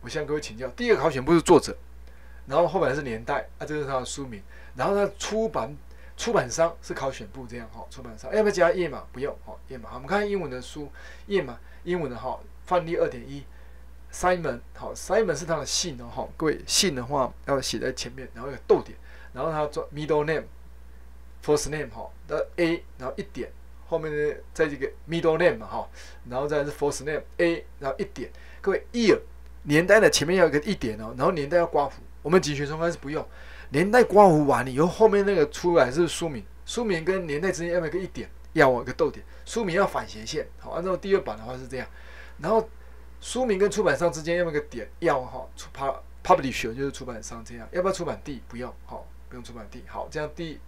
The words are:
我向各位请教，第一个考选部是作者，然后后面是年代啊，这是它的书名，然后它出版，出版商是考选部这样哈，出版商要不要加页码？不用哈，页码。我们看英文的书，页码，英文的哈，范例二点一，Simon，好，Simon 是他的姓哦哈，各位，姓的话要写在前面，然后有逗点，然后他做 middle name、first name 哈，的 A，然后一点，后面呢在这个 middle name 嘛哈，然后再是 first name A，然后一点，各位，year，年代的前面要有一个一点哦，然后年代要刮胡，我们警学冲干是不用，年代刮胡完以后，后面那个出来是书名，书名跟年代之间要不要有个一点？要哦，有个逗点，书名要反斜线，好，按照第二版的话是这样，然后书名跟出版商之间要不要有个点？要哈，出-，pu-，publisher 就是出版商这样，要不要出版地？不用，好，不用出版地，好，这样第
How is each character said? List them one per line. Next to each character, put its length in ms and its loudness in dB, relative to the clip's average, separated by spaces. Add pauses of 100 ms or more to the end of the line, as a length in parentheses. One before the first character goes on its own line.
我 80 -12
向 160 -4
各 100 -2
位 60 -2
请 160 -10
教， 120 -6
第 160 -4
一 40 2
个 60 10
考 140 4
选 140 -2
部 100 6
是 80 8
作 180 10
者， 160 -2 (720)
然 140 4
后 80 6
后 120 0
面 140 4
是 80 -2
年 220 -6
代 240 -4 (100)
啊， 80 -8
这 140 -4
是 60 -4
它 140 -2
的 60 -6
书 220 -8
名， 140 -12 (340)
然 120 0
后 60 4
它 240 2
出 320 0
版， 260 -4 (420)
出 160 -2
版 160 2
商 320 2
是 120 -8
考 180 -4
选 180 -10
部 180 -12
这 100 -12
样 160 -12
哈， 160 -14
出 120 -14
版 180 -14
商 160 -10
要 80 4
不 60 6
要 40 0
加 180 6
页 180 0
码？ 220 -8
不 80 -12
用 160 -4 (100)
哈， 100 -14 (140)
页 80 -12
码。 160 -14
我 60 -10
们 80 -12
看 220 2
英 100 0
文 120 -4
的 100 -8
书， 300 -10 (360)
页 140 2
码， 160 -6 (260)
英 160 -2
文 120 -2
的 60 -10
哈， 200 -6 (280)
范 200 2
例 120 -2
二 100 4
点 200 -8
一 160 -10 (680)
，Simon， 480 0 (140)
好， 200 -10
Simon 420 2
是 100 -6
他 120 0
的 80 -4
姓 360 -2
哦 120 -12
哈， 220 -6
各 120 2
位， 200 2
姓 260 2
的 120 -4
话 280 0 (120)
要 160 2
写 180 -4
在 140 -2
前 180 -8
面， 220 -12
然 100 -12
后 80 -8
有 60 -10 (100)
逗 140 8
点， 160 -12 (340)
然 120 -6
后 80 -2
他 160 0
做 240 -6
middle 340 2
name、 180 0 (1000)
first 260 2
name 200 -6
哈， 200 -12 (180)
的 200 -2 (100)
A， 260 2 (140)
然 100 -8
后 100 -6
一 60 -6
点， 260 -8 (380)
后 120 0
面 120 -4
呢 240 0 (180)
在 140 2
这 80 -4
个 140 -2 (200)
middle 280 4
name 200 6
嘛 100 -12
哈， 200 -6 (420)
然 100 -2
后 80 0
再 160 2
是 80 -4
first 320 -2
name 180 -4 (160)
A， 280 2 (140)
然 120 -2
后 80 -6
一 60 -2
点， 240 -10 (320)
各 100 2
位， 220 0
year， 260 6 (440)
年 220 6
代 140 10
的 100 10
前 180 2
面 100 4
要 80 10
有 40 6
一 40 0
个 60 6
一 140 0
点 260 -2
哦， 180 -8
然 80 2
后 80 6
年 160 -2
代 80 4
要 100 6
刮 180 4
胡， 160 -8 (200)
我 80 -4
们 120 8
警 140 -2
学 100 -2
冲 140 -6
干 120 2
是 60 -6
不 120 -10
用， 140 -4 (460)
年 220 4
代 120 10
刮 240 10
胡 200 8
完 180 4
以 140 -2
后， 80 8
后 220 8
面 160 4
那 100 4
个 140 6
出 260 2
来 160 6
是 160 4
书 220 -4
名， 140 -8 (220)
书 180 -4
名 200 0
跟 240 0
年 120 -2
代 120 0
之 120 -4
间 100 0
要 60 4
不 60 0
要 60 -2
有 80 -2
个 0 -
一 80 -4
点？ 220 -10 (240)
要 160 8
哦， 60 4
有 80 -2
个 100 -6
逗 180 0
点， 120 -12 (200)
书 220 -2
名 100 0
要 100 6
反 220 -4
斜 180 -10
线， 220 -4 (100)
好， 140 -12
按 120 -6
照 120 0
第 180 0
二 80 4
版 160 -6
的 60 -12
话 140 -8
是 100 -12
这 80 -10
样， 100 -6 (540)
然 100 -2
后 180 4 (520)
书 260 -2
名 140 2
跟 100 6
出 140 0
版 140 4
商 140 4
之 120 -6
间 140 0
要 80 2
不 40 -2
要 60 -4
有 60 2
个 60 -10
点？ 200 -10 (120)
要 220 4
哈， 240 -10 (120)
出 160 -14
-，pu-，publisher 1000 0
就 120 -4
是 60 -2
出 120 -10
版 180 -10
商 220 -10
这 120 -14
样， 160 -12
要 100 0
不 60 4
要 60 2
出 120 -4
版 180 -4
地？ 240 -10
不 80 -12
用， 180 -8 (120)
好， 200 -12 (240)
不 60 -14
用 80 -14
出 100 -16
版 160 -14
地， 180 -14
好， 220 -8
这 100 -6
样 140 -4
第 340 -10